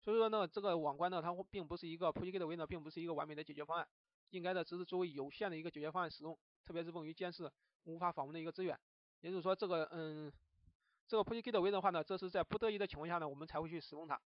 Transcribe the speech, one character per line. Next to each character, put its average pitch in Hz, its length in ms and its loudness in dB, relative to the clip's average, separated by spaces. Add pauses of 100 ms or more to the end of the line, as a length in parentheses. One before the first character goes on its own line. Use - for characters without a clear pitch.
所 208 140 2
以 - 20 8
说 220 120 8
呢， 214 180 4
这 180 140 -4
个 190 180 4
网 147 180 2
关 175 140 4
呢， 180 100 2
它 175 140 0 (160)
并 185 160 -4
不 170 100 -4
是 170 120 -8
一 165 80 -4
个 170 160 4
push 185 180 -2
gateway 175 260 0
呢， 165 80 -2
并 165 160 -4
不 151 80 -10
是 165 140 -8
一 170 40 -4
个 170 60 0
完 151 140 0
美 156 80 -8
的 151 80 -6
解 151 100 -10
决 147 120 -4
方 165 140 0
案， - 100 -2 (420)
应 185 100 -6
该 180 140 2
的 175 80 2
只 175 160 -4
是 180 60 -4
作 185 160 0
为 180 100 2
有 139 180 -4
限 196 220 -2
的 165 60 -4
一 160 60 -6
个 170 60 -4
解 151 120 -6
决 151 100 0
方 180 140 2
案 156 60 -2
使 - 120 -14
用， 160 160 -6 (260)
特 - 80 -12
别 165 100 -2
是 165 80 -4
用 165 160 -6
于 160 60 -8
监 175 180 -4
视 170 200 -8 (320)
无 165 160 -10
法 175 120 2
访 143 160 -4
问 147 60 -10
的 165 80 -6
一 160 40 -6
个 165 60 -2
资 185 140 -4
源。 170 140 0 (420)
也 165 100 -8
就 190 60 -2
是 175 60 -2
说 190 120 4
这 202 120 0
个， 170 260 2
嗯， 156 400 -6 (760)
这 226 100 2
个 220 80 6
push 233 160 -2
gateway 202 300 4
的 202 100 4
话 196 100 6
呢， 170 120 2
这 190 140 -2
是 185 120 -4
在 180 140 2
不 214 160 0
得 220 120 4
已 208 60 0
的 196 100 2
情 151 120 -6
况 156 100 -4
下 170 100 2
呢， 156 100 0
我 139 60 -4
们 147 120 -10
才 151 140 -2
会 160 80 -2
去 165 120 -4
使 - 140 -12
用 160 120 -10
它。 143 140 -2 (140)